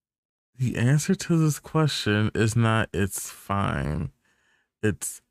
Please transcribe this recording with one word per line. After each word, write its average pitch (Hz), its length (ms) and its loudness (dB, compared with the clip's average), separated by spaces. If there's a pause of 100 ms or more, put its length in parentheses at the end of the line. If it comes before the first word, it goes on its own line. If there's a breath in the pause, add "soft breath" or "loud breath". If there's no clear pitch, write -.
(560)
The 127 220 -2
answer 147 360 2
to 175 220 0
this 156 220 2
question 107 760 0
is 110 220 2
not, 113 380 2
"It's - 360 -2
fine." 85 800 -4 (720)
It's, - 380 -4 (100)